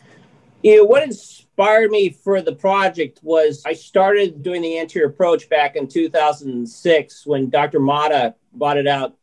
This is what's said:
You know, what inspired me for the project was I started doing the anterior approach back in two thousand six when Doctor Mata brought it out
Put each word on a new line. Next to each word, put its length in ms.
You 160
know, 60
what 200
inspired 840
me 220
for 300
the 120
project 720
was 420
I 80
started 720
doing 180
the 160
anterior 300
approach 420
back 280
in 100
two 220
thousand 600
six 560
when 240
Doctor 300
Mata 560
brought 240
it 100
out 360